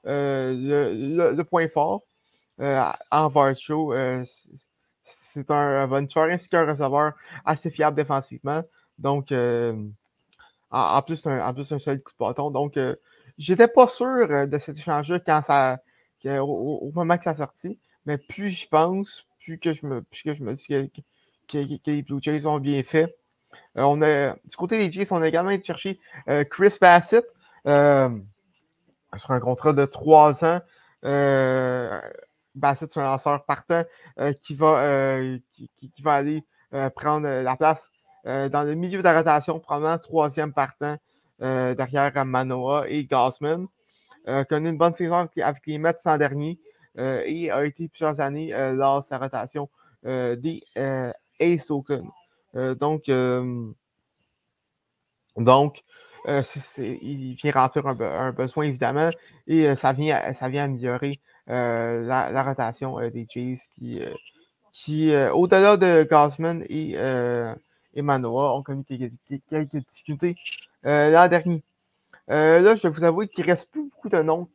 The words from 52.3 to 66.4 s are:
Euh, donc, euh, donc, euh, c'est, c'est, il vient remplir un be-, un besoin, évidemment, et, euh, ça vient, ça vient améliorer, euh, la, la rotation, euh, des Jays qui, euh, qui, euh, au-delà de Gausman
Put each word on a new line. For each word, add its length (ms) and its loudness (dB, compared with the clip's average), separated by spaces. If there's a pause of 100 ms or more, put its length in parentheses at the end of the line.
Euh, 200 -4
donc, 340 -2
euh, 580 -2 (1700)
donc, 480 4 (440)
euh, 160 0
c'est, 180 -12
c'est, 400 -10
il 320 -10
vient 180 -2
remplir 360 0
un 80 -2
be-, 80 -6
un 280 -4
besoin, 320 -4
évidemment, 460 0 (380)
et, 200 4
euh, 80 2
ça 160 0
vient, 420 -2
ça 140 -8
vient 160 -4
améliorer, 560 -6 (300)
euh, 540 -2
la, 280 -2
la 120 0
rotation, 580 -6
euh, 80 -4
des 180 -10
Jays 300 -8 (180)
qui, 260 -10
euh, 80 -10 (640)
qui, 420 -2
euh, 200 4
au-delà 420 6
de 340 6
Gausman 600 2